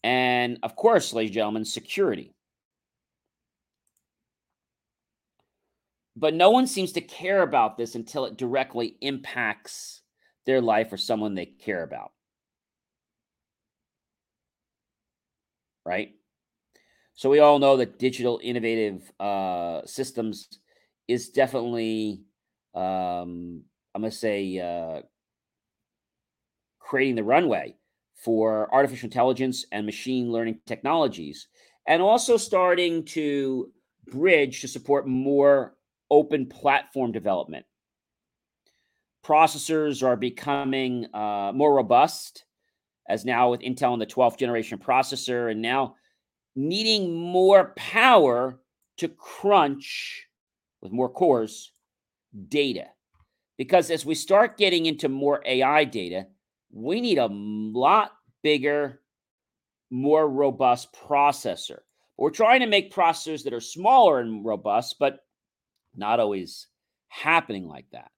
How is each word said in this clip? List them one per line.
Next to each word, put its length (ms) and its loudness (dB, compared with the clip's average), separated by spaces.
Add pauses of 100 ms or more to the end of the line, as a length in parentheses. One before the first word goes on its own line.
And 600 0
of 100 -8
course, 380 2
ladies 180 -2
and 40 -14
gentlemen, 300 -2
security. 680 -6 (3750)
But 180 0
no 160 8
one 160 4
seems 260 -4
to 80 -4
care 420 -2
about 340 0
this 180 -8
until 300 -8
it 120 -12
directly 640 -4
impacts 1000 -8 (440)
their 140 2
life 320 0
or 40 -12
someone 400 -4
they 100 -8
care 380 -8
about. 260 -14 (3750)
Right? 320 -6 (1000)
So 160 -2
we 80 6
all 220 8
know 160 6
that 240 -4
digital 420 -2
innovative, 800 -4
uh, 680 -4
systems 640 -8 (580)
is 240 -4
definitely, 920 -2 (500)
um, 880 -8 (320)
I'm 80 -8
gonna 80 -6
say, 480 -6
uh, 440 -8 (1800)
creating 340 0
the 100 -2
runway 520 0 (400)
for 580 0
artificial 320 2
intelligence 640 0
and 160 -6
machine 460 -6
learning 340 -4
technologies, 800 -4 (400)
and 160 4
also 340 4
starting 680 0
to 680 -4 (380)
bridge 520 2
to 60 -12
support 380 -2
more 680 2 (340)
open 360 4
platform 640 -2
development. 540 -4 (1600)
Processors 800 2
are 140 4
becoming, 1000 -4
uh, 400 -4
more 200 4
robust, 680 2 (680)
as 160 -4
now 240 4
with 100 -2
Intel 320 -2
and 80 -4
the 60 -4
twelfth 320 2
generation 400 -4
processor, 720 -2
and 100 -4
now 360 -2 (600)
needing 580 -2
more 600 4
power 840 4 (380)
to 120 -6
crunch 1160 0 (540)
with 120 -14
more 180 -2
cores 600 0 (760)
data. 400 -2 (680)
Because 320 2
as 160 -4
we 80 -2
start 420 2
getting 300 2
into 220 -2
more 360 0
A 180 0
I 220 4
data, 420 -8 (440)
we 300 -6
need 180 0
a 80 2
lot 840 -2 (300)
bigger, 600 -2 (880)
more 380 2
robust 640 0
processor. 880 -2 (360)
We're 140 0
trying 300 4
to 60 0
make 280 0
processors 500 0
that 100 -8
are 60 -6
smaller 600 4
and 240 -6
robust, 540 -2
but 220 0 (760)
not 240 0
always 460 -4 (420)
happening 580 -2
like 240 -18
that. 260 -20